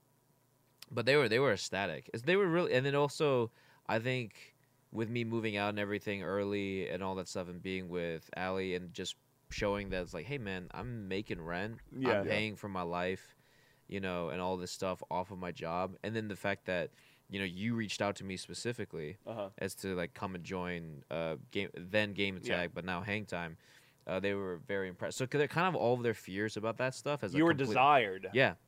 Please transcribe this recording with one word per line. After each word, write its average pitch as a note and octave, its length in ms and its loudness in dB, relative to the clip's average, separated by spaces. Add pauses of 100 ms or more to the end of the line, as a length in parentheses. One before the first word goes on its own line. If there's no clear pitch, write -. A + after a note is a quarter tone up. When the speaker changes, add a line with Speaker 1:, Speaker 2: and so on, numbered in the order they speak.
(920)
Speaker 1:
but A#2 140 -2
they C3+ 120 8
were, C3 120 6
they A2+ 100 6
were C3+ 140 6
ecstatic. F#2 600 -2
It's, A#2 100 -4
they E3 140 4
were G3+ 100 6
really, E3+ 260 4
and C3 120 4
then C#3 100 2
also, C#3 560 4 (360)
I A2 120 4
think B2 560 -4 (360)
with A2 180 -2
me A#2+ 140 0
moving A2+ 340 0
out G2+ 120 4
and G#2 100 -2
everything G2+ 440 -2
early G2 680 0
and F2+ 140 -4
all F#2+ 120 -2
that F#2 140 -4
stuff F#2 200 -4
and F2 120 -10
being F#2 280 -4
with E2+ 460 -4
Allie F#2 400 0
and F2 180 -6
just F#2 220 -6 (360)
showing G2+ 380 0
that F#2 140 -2
it's E2+ 100 -10
like, D#2+ 120 -6
"Hey, C#3+ 120 -6
man, F#2+ 360 -6
I'm A2 340 -8
making F#2+ 340 -4
rent. F2+ 380 -4 (120)
Speaker 2:
Yeah. C3 200 0
Speaker 1:
I'm G2+ 120 4
Speaker 2:
Yeah. G2 60 -2
Speaker 1:
paying G#2 280 0
for G#2+ 120 -8
my F#2 140 -4
life, F2 540 -2 (500)
you G2 140 -4
know, F2+ 280 -2
and E2+ 120 -4
all F#2 160 0
this F2+ 140 -6
stuff F#2 300 -2 (100)
off F2+ 200 -2
of F#2 80 -10
my F2+ 140 -4
job." F2 500 -2
And A2 120 -4
then A2 140 -2
the G2 80 -4
fact G2 280 -2
that, F2 260 0 (380)
you G2 100 -4
know, G2 60 0
you G2 300 -2
reached A2 260 -2
out G2+ 160 2
to F#2+ 80 -12
me F#2+ 120 -6
specifically F2+ 880 -6
Speaker 2:
Uh-huh. G#2 340 -6
Speaker 1:
as F#2+ 160 -4
to, F#2+ 200 -4
like, F2 180 -2
come F#2+ 220 -6
and F2 80 -10
join, E2+ 680 -6
uh, D#2+ 260 -2 (140)
game, G2 240 -2
then G2+ 380 0
Game F#2+ 280 0
Speaker 2:
Yeah. F2+ 200 0
Speaker 1:
Attack, F2 120 -2
but F2 120 -6
now F2+ 160 -2
Hang G2+ 240 -2
Time. E2+ 320 -6 (500)
Uh, F#2 120 0
they G2 140 2
were F#2+ 240 -4
very F#2+ 320 -4
impressed. F2+ 280 -6
So C3 100 0
they're C#3+ 200 2
kind E3+ 200 0
of E3+ 80 0
all A#2+ 200 4
of A#2+ 80 -4
their A#2 120 2
fears G#2 420 -4
about A2 200 -2
that - 180 0
stuff C#3+ 280 -4
as G2+ 120 -4
a - 20 6
Speaker 2:
You D#3 80 8
were E3+ 80 8
Speaker 1:
complete C#3 140 2
Speaker 2:
desired G#2+ 680 6
Speaker 1:
Yeah. A2 220 6 (120)